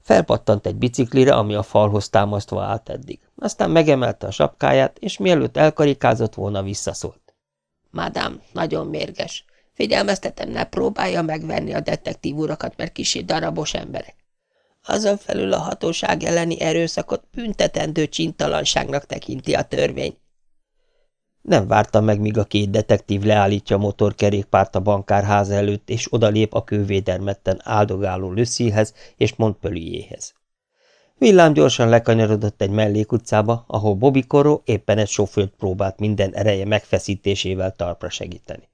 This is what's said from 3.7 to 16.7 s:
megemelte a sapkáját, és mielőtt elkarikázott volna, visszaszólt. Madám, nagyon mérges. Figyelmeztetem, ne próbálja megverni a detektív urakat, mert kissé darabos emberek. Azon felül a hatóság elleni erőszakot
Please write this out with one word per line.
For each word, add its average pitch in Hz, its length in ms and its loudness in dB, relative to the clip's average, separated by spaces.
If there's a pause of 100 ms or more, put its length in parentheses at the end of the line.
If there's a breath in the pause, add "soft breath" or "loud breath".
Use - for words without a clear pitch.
megemelte 139 560 2
a 98 40 -6
sapkáját, 135 680 0
és 202 200 -8
mielőtt 160 380 2
elkarikázott 135 760 2
volna, 98 280 -4
visszaszólt. - 720 -8 (560)
Madám, - 500 -8 (120)
nagyon 156 340 -4
mérges. - 580 -8 (280)
Figyelmeztetem, - 760 -4
ne - 140 -4
próbálja 185 580 -4
megverni 160 520 -6
a 156 60 -4
detektív - 560 -8
urakat, 151 400 -6
mert 165 160 -8
kissé - 280 -6
darabos 160 540 -4
emberek. - 400 -10 (680)
Azon 202 320 0
felül 196 360 -4
a 180 60 0
hatóság 165 640 -4
elleni 170 380 -2
erőszakot 165 680 -2